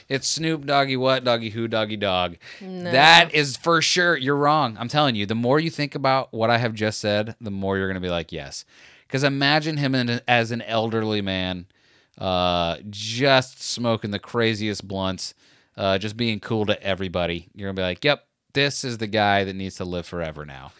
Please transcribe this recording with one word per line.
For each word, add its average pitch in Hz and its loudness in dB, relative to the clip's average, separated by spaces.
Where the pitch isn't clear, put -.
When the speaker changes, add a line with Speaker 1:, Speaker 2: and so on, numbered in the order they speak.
Speaker 1:
It's 135 -4
Snoop 160 -2
Doggy 139 2
What, 131 2
Doggy 117 0
Who, 113 -4
Doggy 110 0
Dog. 90 0
Speaker 2:
No. 185 -8
Speaker 1:
That 156 8
is 143 0
for 165 2
sure. 175 2
You're 135 0
wrong. 143 2
I'm 120 -6
telling 143 2
you, 101 -2
the 110 -2
more 120 2
you 165 -2
think 147 -4
about 135 0
what 113 0
I 117 4
have 117 -2
just 107 -2
said, 107 0
the 107 -8
more 98 -2
you're 95 0
gonna 95 -4
be 90 -4
like, 85 -4
"Yes." 71 -12
'Cause 135 0
imagine 147 2
him 139 0
in, 120 0
as 117 4
an 117 -4
elderly 110 0
man, 92 -4
uh, 87 0
just 120 0
smoking 113 -2
the 101 -4
craziest 107 -2
blunts, 95 -6
uh, 98 2
just 107 -8
being 113 -2
cool 110 -2
to 101 0
everybody. 87 -2
You're 98 -10
gonna 95 -6
be 95 -2
like, 90 -4
"Yep, 143 0
this 139 -2
is 120 -6
the 110 -6
guy 101 4
that 95 -4
needs 95 -8
to 95 -8
live 90 -6
forever 78 -8
now." 67 -16